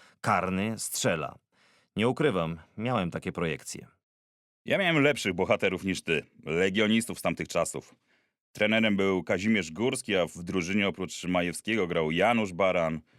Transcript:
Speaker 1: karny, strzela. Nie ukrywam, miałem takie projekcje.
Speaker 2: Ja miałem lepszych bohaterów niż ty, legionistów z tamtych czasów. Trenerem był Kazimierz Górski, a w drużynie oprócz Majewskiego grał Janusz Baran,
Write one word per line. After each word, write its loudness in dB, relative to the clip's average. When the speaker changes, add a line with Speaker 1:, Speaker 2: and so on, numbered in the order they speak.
Speaker 1:
karny, 0
strzela. -2
Nie 2
ukrywam, 0
miałem -2
takie -6
projekcje. -6
Speaker 2:
Ja 2
miałem 4
lepszych 2
bohaterów 2
niż -2
ty, 0
legionistów 2
z -16
tamtych -2
czasów. -4
Trenerem 2
był 2
Kazimierz 0
Górski, -2
a 2
w -10
drużynie 0
oprócz -8
Majewskiego -2
grał 0
Janusz 2
Baran, 0